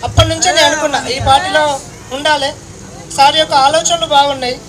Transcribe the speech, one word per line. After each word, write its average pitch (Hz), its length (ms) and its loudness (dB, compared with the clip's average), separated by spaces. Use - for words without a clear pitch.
అప్పటి 240 260 2
నుంచే 330 220 -2
నేను 302 160 4
అనుకున్నా 285 400 -2
ఈ 254 120 -4
పార్టీలో 277 600 2
ఉండాలి. 285 420 -2
సార్ 294 180 4
యొక్క 311 180 0
ఆలోచనలు 311 520 2
బాగున్నాయి. 277 640 0